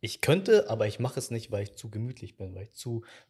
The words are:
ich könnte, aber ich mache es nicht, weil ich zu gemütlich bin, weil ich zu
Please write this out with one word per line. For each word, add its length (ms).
ich 200
könnte, 480
aber 160
ich 120
mache 200
es 120
nicht, 200
weil 140
ich 100
zu 160
gemütlich 480
bin, 160
weil 100
ich 80
zu 300